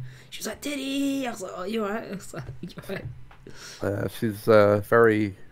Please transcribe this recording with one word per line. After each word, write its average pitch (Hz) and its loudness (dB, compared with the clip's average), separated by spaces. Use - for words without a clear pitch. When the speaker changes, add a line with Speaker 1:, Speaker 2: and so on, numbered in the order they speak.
Speaker 1:
she - -12
was - -8
like, 320 -10
"Diddy!" 277 -2
I - -4
was 202 -10
like, 185 -10
"Oh, 180 -8
you 220 -2
alright?" 208 -6
<laughs> - -10
I 196 -8
was - -12
like, 156 -10
"You 175 -12
alright?" - -8
Speaker 2:
Uh, 98 -2
she's, 107 -4
uh, 104 8
very 107 4